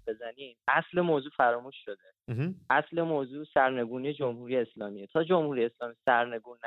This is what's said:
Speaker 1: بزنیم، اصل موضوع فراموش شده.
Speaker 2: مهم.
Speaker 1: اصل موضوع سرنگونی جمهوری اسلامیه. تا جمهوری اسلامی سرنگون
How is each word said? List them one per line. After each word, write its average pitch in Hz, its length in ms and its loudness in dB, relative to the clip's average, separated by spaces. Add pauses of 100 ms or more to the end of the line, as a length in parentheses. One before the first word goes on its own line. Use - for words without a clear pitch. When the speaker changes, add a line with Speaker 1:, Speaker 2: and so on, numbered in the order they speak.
Speaker 1:
بزنیم، 117 500 -12 (100)
اصل 165 340 2
موضوع 147 360 2
فراموش 123 380 2 (100)
شده. - 280 -14 (140)
Speaker 2:
مهم. 139 280 -4 (140)
Speaker 1:
اصل 151 320 2
موضوع 147 520 -4
سرنگونی 131 600 0
جمهوری 123 440 -4
اسلامیه. 104 500 -6
تا 165 160 0
جمهوری 151 420 2
اسلامی 117 300 -6 (100)
سرنگون 120 600 0